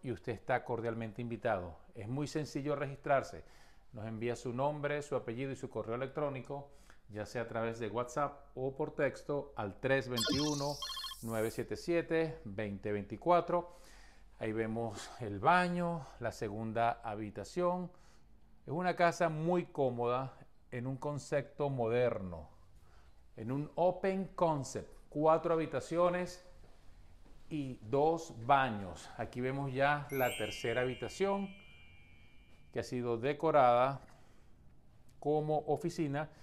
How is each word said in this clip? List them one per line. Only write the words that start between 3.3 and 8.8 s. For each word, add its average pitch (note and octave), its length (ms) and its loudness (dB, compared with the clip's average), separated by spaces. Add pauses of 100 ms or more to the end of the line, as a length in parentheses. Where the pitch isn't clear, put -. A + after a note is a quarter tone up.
Nos A2 120 -8
envía A2+ 300 -2
su B2 160 -6
nombre, C#3+ 480 0
su C#3+ 160 -2
apellido B2+ 340 -4
y B2+ 60 -6
su B2 140 -8
correo A2 240 -2
electrónico, C3+ 720 -4 (400)
ya G#2 160 -6
sea A#2 180 -4
a A#2 60 -6
través A2+ 300 -2
de A#2 100 -2
WhatsApp B2 500 -2 (160)
o C3 220 -4
por D3+ 180 -2